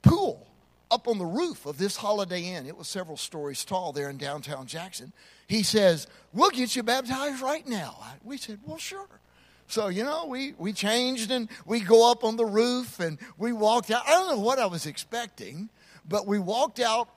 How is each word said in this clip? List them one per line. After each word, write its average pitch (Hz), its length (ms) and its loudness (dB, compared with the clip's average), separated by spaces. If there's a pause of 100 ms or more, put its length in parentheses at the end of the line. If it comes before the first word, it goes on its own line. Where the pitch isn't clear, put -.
pool - 460 4 (420)
up 233 180 0
on 226 100 0
the 185 80 -4
roof 277 400 -4
of 143 120 -8
this 190 200 -2
Holiday 196 480 -2 (100)
Inn." 139 100 -10
It 147 120 -14
was 165 100 -14
several 160 300 -10
stories 147 480 -8
tall 185 260 -4
there 143 180 -6
in 139 80 -12
downtown 139 480 -10
Jackson. 165 480 -14 (320)
He 214 160 0
says, 185 460 4 (260)
"We'll 320 160 6
get 247 260 -2
you 254 60 -2
baptized 262 600 -2
right 285 240 -4
now." 190 340 -6
I, - 120 -16 (100)
we 262 140 -12
said, 208 280 -12
"Well, 311 140 -12
sure." 392 400 -14 (480)
So, 208 220 -2
you 190 140 -2
know, 311 220 -4
we, 269 320 -8
we 196 160 -4
changed 226 560 0
and 247 180 -2 (160)
we 226 160 0
go 226 300 8
up 233 140 2
on 220 140 0
the 226 80 2
roof 240 540 0
and 160 200 -4 (180)
we 240 160 -2
walked 214 380 2
out. 240 160 0
I 285 40 6
don't 370 180 6
know 262 100 0
what 240 180 2
I 240 80 2
was 170 220 -4
expecting, 185 840 -10 (400)
but 196 160 0
we 202 140 0
walked 226 400 -2
out 233 380 2